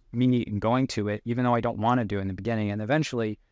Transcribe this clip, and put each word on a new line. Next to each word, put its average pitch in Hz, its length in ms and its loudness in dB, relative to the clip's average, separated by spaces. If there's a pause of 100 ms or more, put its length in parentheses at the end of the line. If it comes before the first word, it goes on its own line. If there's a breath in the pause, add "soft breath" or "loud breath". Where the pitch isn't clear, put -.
(120)
me 123 320 4
going 113 440 0
to 104 200 -2
it, 104 160 -4
even 120 200 -2
though 123 100 4
I 117 60 2
don't 110 180 -2
wanna 117 260 2
do 101 140 -2
it 98 40 -2
in 95 60 -2
the 95 60 -4
beginning. 104 380 -2
And 107 100 -4
eventually 117 560 -2 (140)